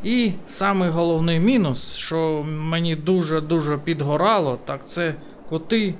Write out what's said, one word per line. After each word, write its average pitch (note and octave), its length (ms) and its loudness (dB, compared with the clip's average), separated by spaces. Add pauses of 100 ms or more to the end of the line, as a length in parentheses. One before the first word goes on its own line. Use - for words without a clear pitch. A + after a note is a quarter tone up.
І A3+ 280 2 (140)
самий F#3+ 440 0
головний E3 480 2
мінус, F#3 560 2
що D#3+ 540 -2
мені D#3+ 480 -2
дуже-дуже D#3 800 0
підгорало, D3 880 2
так C#3 240 -6
це E3+ 260 -4 (340)
кути F3+ 520 0